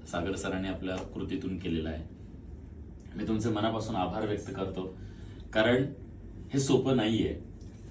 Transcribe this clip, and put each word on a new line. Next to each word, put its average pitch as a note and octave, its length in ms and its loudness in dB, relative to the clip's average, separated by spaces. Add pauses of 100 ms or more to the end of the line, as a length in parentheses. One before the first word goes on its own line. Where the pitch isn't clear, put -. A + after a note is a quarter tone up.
(120)
सागर F2 240 0
सरांनी F#2 320 -2
आपल्या F#2 280 -2
कृतीतून F#2 640 -2
केलेलं E2 300 0
आहे. D#2 140 -4 (1120)
मी G#2+ 120 -2
तुमचे A2 220 2
मनापासून A2 460 0
आभार F#2 320 0
व्यक्त G2+ 280 -2
करतो, F#2 420 -4 (560)
कारण A#2+ 300 8 (680)
हे C#3 60 4
सोपं C3 380 6
नाहीये. G#2+ 420 4 (520)